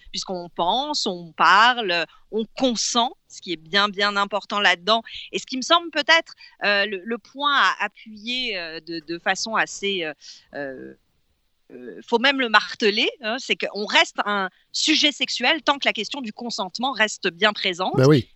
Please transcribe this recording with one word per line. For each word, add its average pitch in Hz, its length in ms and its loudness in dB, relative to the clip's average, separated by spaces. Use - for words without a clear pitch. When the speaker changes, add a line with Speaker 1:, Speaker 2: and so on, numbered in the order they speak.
Speaker 1:
puisqu'on 180 380 -8
pense, 247 580 -2
on 175 240 -8
parle, 185 760 4
on 214 140 -2
consent, 247 580 0
ce - 140 -20
qui 170 120 -8
est 160 40 -8
bien, 190 320 0
bien 202 280 -2
important 202 420 -2
là-dedans. 196 420 2
Et 208 80 -4
ce - 60 -12
qui 254 120 -8
me 262 60 -6
semble 339 280 2
peut-être, 320 420 2
euh, 202 200 2
le, 196 180 -6
le 226 140 -6
point 285 380 -2
à 196 300 2
appuyer, 220 720 -6
euh, 165 240 -8
de, 165 260 -8
de 170 100 -6
façon 208 380 -2
assez, 185 480 -2
euh, 151 100 -6
euh, 135 380 -12
euh, 247 340 -16
faut 233 140 0
même 269 200 2
le 240 100 0
marteler, 214 600 2
hein, 226 180 -4
c'est 220 160 -2
qu'on 202 300 -6
reste - 400 2
un 202 240 -2
sujet 294 380 2
sexuel 262 520 -2
tant 285 160 2
que - 80 -4
la 208 60 2
question 247 280 -8
du 214 120 -8
consentement 233 580 -6
reste 208 380 -2
bien 196 240 0
présente. 185 420 -2
Speaker 2:
Ben 131 120 6
oui. 147 280 6